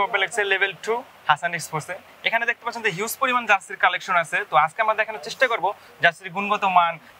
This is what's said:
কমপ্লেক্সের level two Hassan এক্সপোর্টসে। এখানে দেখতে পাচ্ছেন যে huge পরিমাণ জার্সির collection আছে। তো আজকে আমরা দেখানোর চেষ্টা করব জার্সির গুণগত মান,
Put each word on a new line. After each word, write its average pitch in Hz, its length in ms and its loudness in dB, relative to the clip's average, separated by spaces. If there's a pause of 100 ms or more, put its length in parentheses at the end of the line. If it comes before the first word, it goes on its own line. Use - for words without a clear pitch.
কমপ্লেক্সের 196 520 0
level 190 200 2 (140)
two 220 80 0 (360)
Hassan 170 280 0
এক্সপোর্টসে। 156 360 -6 (340)
এখানে 226 220 0
দেখতে 226 140 -4
পাচ্ছেন 226 220 -6
যে 208 100 2
huge 214 160 -4 (100)
পরিমাণ 247 280 0
জার্সির 196 340 0
collection 180 400 0
আছে। 180 140 -4 (120)
তো 208 40 -6 (100)
আজকে 160 200 -4
আমরা 214 160 2
দেখানোর 214 260 -4
চেষ্টা - 260 0
করব 180 140 -2 (360)
জার্সির 170 340 0
গুণগত 202 280 -2 (120)
মান, 170 180 6 (260)